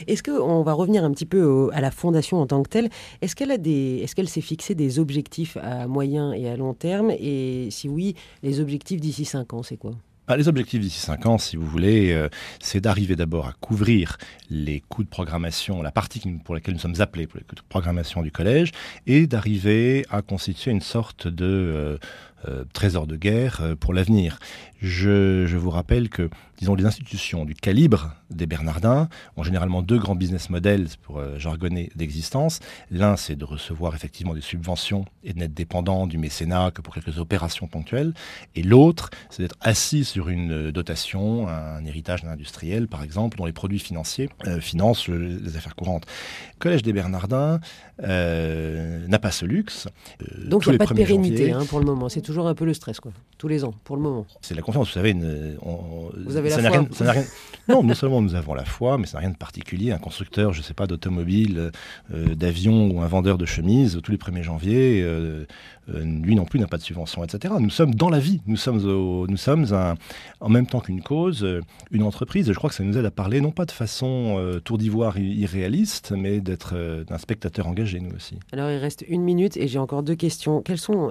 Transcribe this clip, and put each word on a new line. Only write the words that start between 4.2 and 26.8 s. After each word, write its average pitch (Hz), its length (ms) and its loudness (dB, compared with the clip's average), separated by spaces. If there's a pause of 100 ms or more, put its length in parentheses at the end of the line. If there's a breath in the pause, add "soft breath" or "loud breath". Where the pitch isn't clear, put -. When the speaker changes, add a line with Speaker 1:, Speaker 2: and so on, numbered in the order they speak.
Speaker 1:
s'est 165 100 -4
fixé 160 360 -6
des 139 220 0
objectifs 151 640 -2
à 123 260 -6
moyen 139 440 0
et 120 160 -4
à 120 80 -4
long 131 180 -4
terme ? 196 380 0
Et 131 580 -4
si 139 200 -8
oui, 170 260 -2 (280 loud breath)
les 139 180 0
objectifs 147 400 -4
d'ici 147 240 -4
cinq 127 280 -6
ans, 117 80 -6
c'est 117 140 -10
quoi ? 107 160 -10 (360)
Speaker 2:
Ah, 127 100 4
les 147 100 4
objectifs 127 320 2
d'ici 95 200 -2
cinq - 260 -4
ans, 113 120 6
si - 200 -4
vous 82 80 -4
voulez, 90 480 6
euh, 78 160 2 (320 loud breath)
c'est - 180 -2
d'arriver 98 380 2
d'abord 80 300 -2
à 62 120 -10
couvrir 104 580 2 (320 loud breath)
les 76 300 -2
coûts - 240 -6
de 95 60 -6
programmation, 85 720 -4
la 76 100 -6
partie - 300 -4
qui, 95 80 -6
pour 85 260 -6
laquelle 85 200 -4
nous 82 40 -6
sommes 85 220 -2
appelés, 85 260 0
pour - 120 -16
les - 40 -16
coûts - 120 -18
de - 120 -18
programmation 87 540 -2
du 78 100 -6
collège, 147 400 2 (360 loud breath)
et 151 200 6
d'arriver 107 840 2
à 101 120 -2
constituer 98 500 -6
une 104 80 2
sorte - 480 -4
de... 87 180 -2
Euh, 80 520 0 (500 loud breath)
euh, 65 160 -8 (100)
trésor 87 340 0
de 78 80 -6
guerre, 113 460 0
euh, 80 140 -2
pour 90 180 -2
l'avenir. 90 460 2 (420 loud breath)
Je, 95 640 4
je 87 120 0
vous 87 120 0
rappelle 107 400 2
que, 85 200 -2 (280 loud breath)
disons, 95 160 0
les 95 120 2